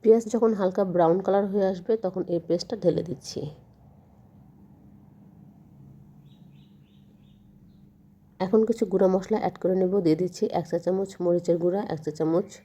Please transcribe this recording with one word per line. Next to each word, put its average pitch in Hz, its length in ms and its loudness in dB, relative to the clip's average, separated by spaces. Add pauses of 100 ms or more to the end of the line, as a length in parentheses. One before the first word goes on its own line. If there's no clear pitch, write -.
পেঁয়াজ 226 200 6 (100)
যখন 226 260 2
হালকা 190 240 0 (100)
ব্রাউন 170 320 4
কালার 196 260 2
হয়ে 196 200 0
আসবে 180 220 -4 (120)
তখন 185 160 -4 (120)
এই 170 140 -2
পেস্টটা 175 360 -4
ঢেলে 170 260 2
দিচ্ছি। - 300 -12 (4000)
এখন 190 200 2 (100)
কিছু 226 220 0
গুঁড়া 190 220 4
মশলা 190 300 -2
অ্যাড 180 180 -4
করে 185 200 0
নেব। 185 120 0 (120)
দিয়ে 156 160 4
দিচ্ছি 180 220 -4 (160)
এক 165 120 -6
চা 170 120 -2
চামচ 190 260 -2 (140)
মরিচের 175 400 2
গুঁড়া, 180 180 0 (120)
এক 156 120 -8
চা 156 120 -4
চামচ 165 300 0 (160)